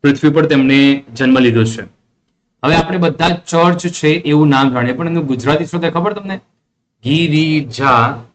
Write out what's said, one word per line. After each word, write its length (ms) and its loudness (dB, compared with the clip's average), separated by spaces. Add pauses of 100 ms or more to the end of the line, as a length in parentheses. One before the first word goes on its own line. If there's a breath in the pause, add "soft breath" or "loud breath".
પૃથ્વી 320 2
પર 100 2
તેમને 320 2 (380)
જન્મ 220 2
લીધો 260 4
છે. 180 -6 (800)
હવે 140 0
આપણે 260 -2
બધા 300 -2 (180)
ચર્ચ 320 2 (160)
છે 120 2 (200)
એવું 180 4
નામ 260 2
જાણીએ, 220 -2
પણ 160 -6
એનું 140 -4
ગુજરાતી 440 -2
શું 100 -4
થાય 160 -4
ખબર 200 -2
તમને? 200 -10 (680)
ગિરિજાધર. 1120 0 (180)